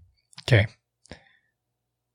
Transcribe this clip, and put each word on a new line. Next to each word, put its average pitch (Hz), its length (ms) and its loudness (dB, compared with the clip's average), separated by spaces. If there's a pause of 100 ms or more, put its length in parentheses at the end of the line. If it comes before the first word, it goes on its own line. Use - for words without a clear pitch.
(440)
Okay. 110 240 2 (1500)